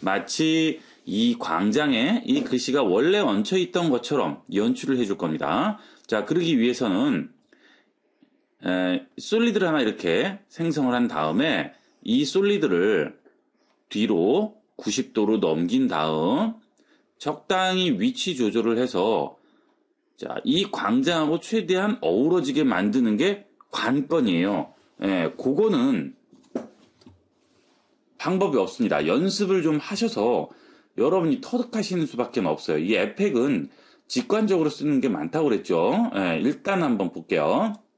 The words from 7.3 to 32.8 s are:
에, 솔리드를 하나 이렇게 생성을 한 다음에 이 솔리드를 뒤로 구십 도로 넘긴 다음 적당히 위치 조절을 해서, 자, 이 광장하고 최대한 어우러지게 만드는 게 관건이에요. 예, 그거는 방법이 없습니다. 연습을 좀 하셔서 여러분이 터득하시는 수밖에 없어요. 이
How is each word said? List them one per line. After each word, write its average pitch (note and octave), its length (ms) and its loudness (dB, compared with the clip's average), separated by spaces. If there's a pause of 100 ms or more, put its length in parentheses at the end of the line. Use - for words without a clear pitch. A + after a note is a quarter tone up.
에, F2+ 420 -2 (100)
솔리드를 G#3+ 520 0
하나 D#3 120 0
이렇게 A2 680 0
생성을 D3 440 -2
한 B2 140 2
다음에 E2+ 640 0 (300)
이 B2+ 220 2
솔리드를 A2 920 2 (680)
뒤로 A2 720 0 (140)
구십 - 400 -6
도로 G#2+ 240 2
넘긴 F2 480 0
다음 F2 680 0 (640)
적당히 F#3 840 -2
위치 F#3+ 340 -2
조절을 A2+ 440 0
해서, G2+ 600 0 (800)
자, - 260 -8
이 E3+ 300 0
광장하고 D3+ 680 0
최대한 F#3+ 640 -2
어우러지게 C#3 640 2
만드는 G#2+ 520 2
게 G3 300 0 (240)
관건이에요. G#2+ 1040 0 (300)
예, F2+ 360 0
그거는 C3 760 0 (2000)
방법이 F3 400 0
없습니다. F2+ 480 0
연습을 F#3 560 0
좀 D3+ 160 0
하셔서 B2 680 -2 (500)
여러분이 D#3+ 420 2
터득하시는 G#3+ 680 -4
수밖에 A#2+ 340 -4
없어요. D#2 380 -2
이 F#2+ 180 0